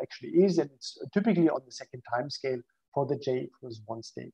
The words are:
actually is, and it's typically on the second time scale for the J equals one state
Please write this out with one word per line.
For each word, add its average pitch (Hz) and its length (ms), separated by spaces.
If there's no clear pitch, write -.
actually - 280
is, 175 280
and 143 160
it's - 240
typically 196 360
on 139 160
the 123 80
second 127 300
time 131 140
scale 131 320
for 139 140
the 139 100
J 131 320
equals 117 380
one 113 160
state - 320